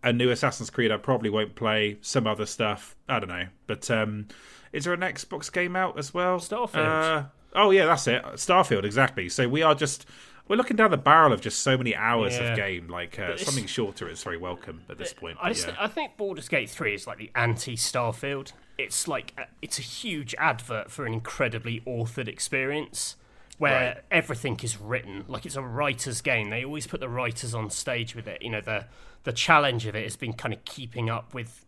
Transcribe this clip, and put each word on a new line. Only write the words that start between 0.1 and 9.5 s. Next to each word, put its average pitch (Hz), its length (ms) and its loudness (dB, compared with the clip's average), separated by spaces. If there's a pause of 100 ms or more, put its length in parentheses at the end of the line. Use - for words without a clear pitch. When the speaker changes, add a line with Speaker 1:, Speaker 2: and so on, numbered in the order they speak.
Speaker 1:
new 123 180 4
Assassin's 120 400 0
Creed 113 220 2
I 107 60 0
probably 113 320 0
won't 107 260 0
play, 107 440 2
some 113 280 2
other 107 180 0
stuff, - 480 -2 (140)
I 127 100 2
don't 98 100 -4
know. 90 180 -6 (200)
But, - 240 -4
um, 107 380 0 (440)
is 147 120 -4
there 175 100 0
an 175 60 -4
Xbox - 520 -6
game 180 220 -2
out 185 240 -2
as 143 160 -8
well? 180 240 2
Speaker 2:
Starfield. 160 840 0
Speaker 1:
Uh, - 20 -6 (300)
oh, 202 160 8
yeah, 190 160 8
that's 160 200 4
it. 123 160 2 (120)
Starfield, 165 500 4
exactly. 104 440 2
So 123 200 2
we 147 140 2